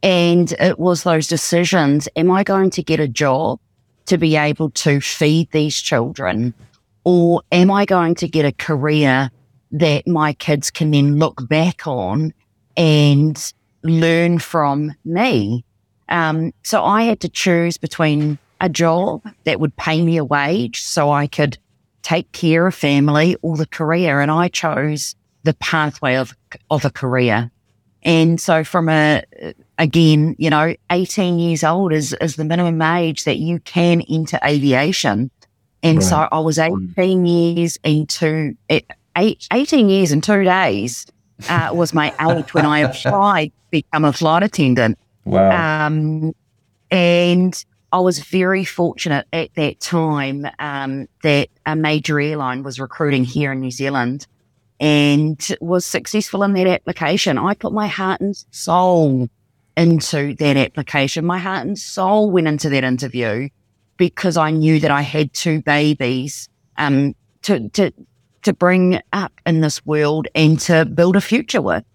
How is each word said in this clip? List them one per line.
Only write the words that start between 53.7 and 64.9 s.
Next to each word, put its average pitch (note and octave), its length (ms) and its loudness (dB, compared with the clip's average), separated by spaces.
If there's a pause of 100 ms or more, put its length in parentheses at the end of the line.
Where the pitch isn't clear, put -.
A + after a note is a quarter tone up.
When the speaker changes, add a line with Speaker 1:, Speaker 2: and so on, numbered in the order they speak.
Speaker 1:
Zealand C3+ 560 -4 (540)
and D3 800 2
was F3 260 -2
successful - 560 -4
in G3+ 120 2
that F#3 120 2
application. E3 720 -2
I F#3+ 160 0
put - 180 -8
my G#3+ 140 -2
heart F#3+ 340 -4
and G3 160 -4 (140)
soul D#3+ 800 2 (480)
into D#3 580 2
that C#3+ 220 2
application. C#3 680 -2
My F3 140 0
heart F3+ 280 -6
and G3+ 120 -6
soul G#3 520 0
went F3 180 2
into D3+ 220 -2
that C#3 140 0
interview B2 640 -4 (480)
because F3+ 400 0
I D#3 140 2
knew D#3+ 300 2
that D3+ 100 0